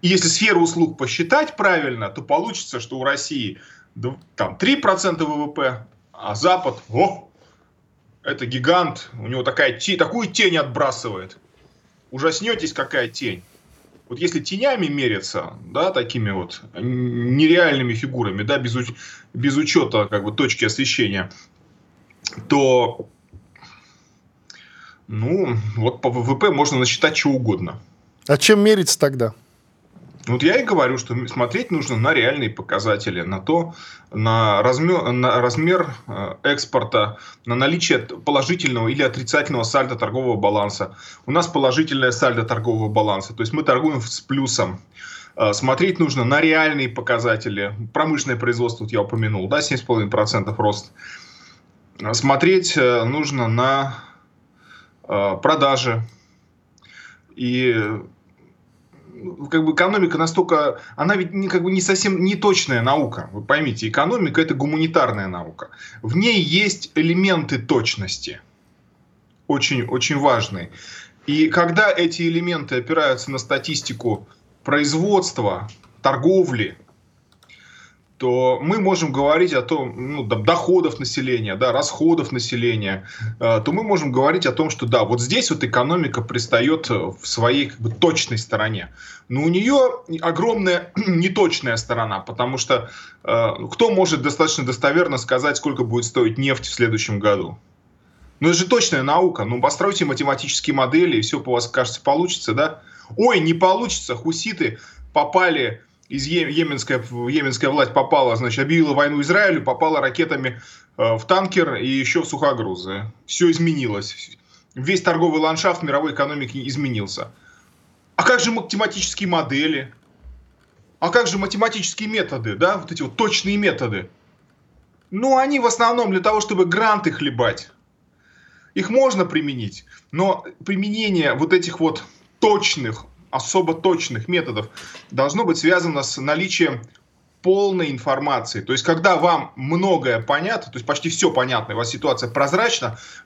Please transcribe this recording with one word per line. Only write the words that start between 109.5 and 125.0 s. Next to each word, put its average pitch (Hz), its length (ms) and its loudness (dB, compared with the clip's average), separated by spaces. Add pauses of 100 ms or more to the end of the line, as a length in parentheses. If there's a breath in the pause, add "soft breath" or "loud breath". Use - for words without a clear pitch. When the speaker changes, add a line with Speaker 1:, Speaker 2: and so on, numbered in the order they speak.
Speaker 1:
попала 156 380 0
ракетами, 131 600 -2 (380 soft breath)
э, 113 180 2
в 113 80 -8
танкер 185 520 2
и 127 100 -4
еще 135 360 0
в - 40 -4
сухогрузы. 101 840 -4 (140)
Все - 240 2
изменилось. 143 840 -2 (380)
Весь 170 280 -2
торговый 160 380 2
ландшафт 160 440 0
мировой 147 280 0
экономики 139 560 -6
изменился. 123 640 -6 (840 soft breath)
А - 80 0
как 247 160 4
же 233 100 0
математические 202 800 -4
модели? 143 640 -2 (1040)
А 170 120 0
как 170 180 2
же 185 100 -4
математические 208 720 -2
методы, 123 480 -4
да, 185 220 2
вот - 140 -12
эти 165 100 -8
вот 131 140 -8
точные 202 400 0
методы? 113 540 -2 (1000)